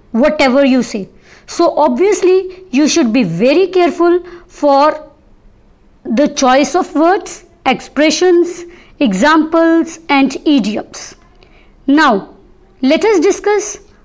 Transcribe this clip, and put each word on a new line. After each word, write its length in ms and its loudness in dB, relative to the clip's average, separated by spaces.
whatever 520 0
you 180 2
say. 280 -8
So 300 -2
obviously, 920 0
you 180 2
should 240 0
be 100 2
very 440 0
careful 580 0
for 640 -2
the 240 0
choice 460 0
of 200 -4
words, 500 -2
expressions, 1000 0
examples 1000 0
and 260 0
idioms. 720 -4
Now, 480 0
let 240 0
us 160 2
discuss 560 -2